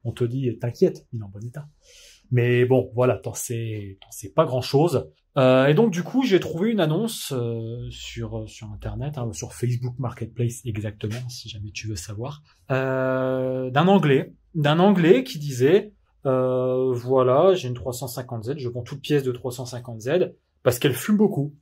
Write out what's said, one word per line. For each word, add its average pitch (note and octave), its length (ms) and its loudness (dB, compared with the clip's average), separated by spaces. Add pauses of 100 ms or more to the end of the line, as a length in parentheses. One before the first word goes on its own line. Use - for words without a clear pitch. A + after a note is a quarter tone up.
on A#2 80 -4
te B2 140 -2
dit, « B2 340 -4
t'inquiète, - 540 -2
il A#2 80 -8
est - 20 -12
en G2 60 -14
bon G2+ 180 -14
état. » D3 220 -14 (640)
Mais B2 320 4
bon, B2 300 2
voilà, B2 240 2
t'en A2+ 160 -10
sais, A2 680 -8
t'en - 100 -20
sais - 220 -16
pas D#3+ 120 4
grand-chose. C3+ 640 0 (280)
Euh, C3 300 6
et D3+ 80 6
donc, A3 180 4
du E3+ 100 -4
coup, C4 220 0
j'ai F#3 160 4
trouvé G#3 320 -4
une G3+ 80 0
annonce, F3 560 -2
euh, A#2 540 -6
sur, A2 580 -10
sur G#2 240 -16
Internet, A#2 440 -8
hein, A#2+ 160 -6
sur - 220 -12
Facebook B2 440 -4
Marketplace A#2+ 680 -6
exactement, G#2+ 640 -6
si - 200 -14
jamais G#2 220 -12
tu - 160 -12
veux G#2+ 80 -6
savoir, A#2+ 480 -10 (300)
euh, C3 1000 -2
d'un D3 160 4
Anglais, D3+ 480 4 (220)
d'un D3+ 240 2
Anglais G3 420 6
qui - 160 -10
disait, D3 540 2 (340)
euh, « B2+ 680 0
Voilà, C3 600 4
j'ai B2+ 140 -4
une B2 60 -4
trois A#2+ 180 -8
cent B2+ 160 -8
cinquante B2 360 -10
Z, C3+ 120 -6
je B2+ 120 -8
vends A#2+ 140 -8
toute C#3 180 -12
pièce C#3+ 220 0
de B2+ 80 -2
trois B2 220 -8
cent B2+ 120 -10
cinquante A#2+ 360 -12
Z E3+ 340 0 (300)
parce B2 160 4
qu'elle C#3+ 120 2
fume G#3 240 0
beaucoup. » D3+ 460 2